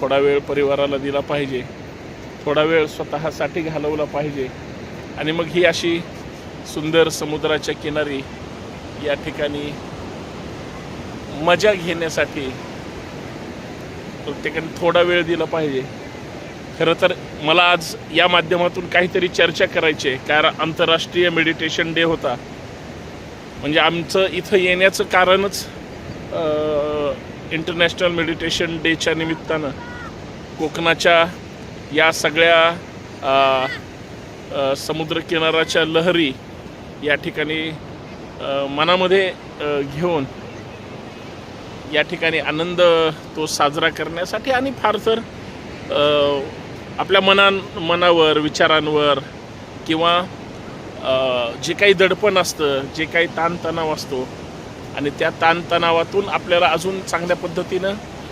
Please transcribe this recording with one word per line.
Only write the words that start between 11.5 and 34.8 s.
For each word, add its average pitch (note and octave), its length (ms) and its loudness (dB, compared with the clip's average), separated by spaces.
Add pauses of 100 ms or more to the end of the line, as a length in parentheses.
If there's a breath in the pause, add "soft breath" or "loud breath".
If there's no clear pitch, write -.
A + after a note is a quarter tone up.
घेण्यासाठी E3 760 -2 (1700)
प्रत्येकाने D3+ 560 -6
थोडा E3+ 200 4
वेळ F3 220 4
दिला E3 220 0
पाहिजे. D3 580 -2 (760)
खरं E3 220 4
तर F3+ 120 6 (300)
मला E3 200 6
आज F3 340 2 (180)
या E3+ 140 6
माध्यमातून F3 600 2
काहीतरी F3+ 400 2
चर्चा F3 380 2
करायची D#3+ 420 0
आहे, C3 100 0
कारण D3+ 420 4
आंतरराष्ट्रीय E3 680 2
मेडिटेशन D#3+ 640 0
डे E3 80 2
होता. D#3 320 0 (1300)
म्हणजे D3+ 200 2
आमचं E3+ 460 2
इथं F3 300 0
येण्याचं F#3 480 4
कारणच, F#3+ 640 4 (640)
अ, E3+ 100 -2 (1120)
इंटरनॅशनल E3+ 560 0
मेडिटेशन E3 760 -2
डेच्या E3 320 2
निमित्तानं D#3+ 560 -2 (880)
कोकणाच्या E3 680 4 (680)
या D#3+ 200 6
सगळ्या, E3 560 6 (540)
अ, C3+ 440 4 (880)
अ, C#3 220 0
समुद्रकिनाऱ्याच्या D#3+ 1080 0